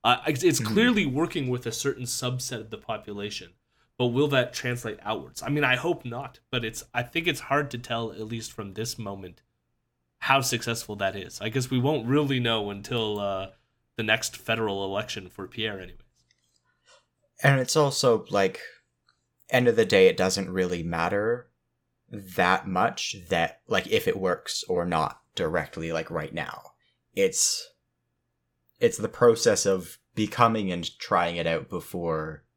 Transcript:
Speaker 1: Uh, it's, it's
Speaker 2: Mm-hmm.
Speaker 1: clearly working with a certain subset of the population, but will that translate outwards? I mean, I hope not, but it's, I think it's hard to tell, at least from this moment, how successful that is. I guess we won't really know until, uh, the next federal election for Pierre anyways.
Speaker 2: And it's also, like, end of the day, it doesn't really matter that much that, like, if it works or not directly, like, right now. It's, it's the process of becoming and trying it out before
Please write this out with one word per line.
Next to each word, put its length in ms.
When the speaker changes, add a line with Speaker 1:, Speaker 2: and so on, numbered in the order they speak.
Speaker 1:
Uh, 240
it's, 160
it's 180
Speaker 2:
Mm-hmm. 120
Speaker 1:
clearly 340
working 420
with 180
a 60
certain 320
subset 560
of 100
the 80
population, 720
but 80
will 220
that 240
translate 500
outwards? 400
I 60
mean, 160
I 120
hope 280
not, 360
but 140
it's, 200
I 80
think 240
it's 140
hard 320
to 60
tell, 340
at 80
least 320
from 220
this 240
moment, 440
how 200
successful 560
that 200
is. 240
I 80
guess 220
we 80
won't 280
really 340
know 300
until, 480
uh, 300
the 60
next 340
federal 480
election 440
for 180
Pierre 320
anyways. 220
Speaker 2:
And 180
it's 160
also, 540
like, 300
end 180
of 80
the 80
day, 220
it 100
doesn't 340
really 320
matter 680
that 580
much 480
that, 380
like, 220
if 180
it 120
works 500
or 160
not 360
directly, 580
like, 180
right 220
now. 400
It's, 540
it's 180
the 100
process 580
of 320
becoming 560
and 280
trying 380
it 100
out 220
before 760